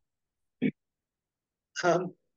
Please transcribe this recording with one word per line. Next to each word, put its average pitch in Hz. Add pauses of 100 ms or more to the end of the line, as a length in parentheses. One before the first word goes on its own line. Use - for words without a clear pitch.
(1800)
Um, 175 (240)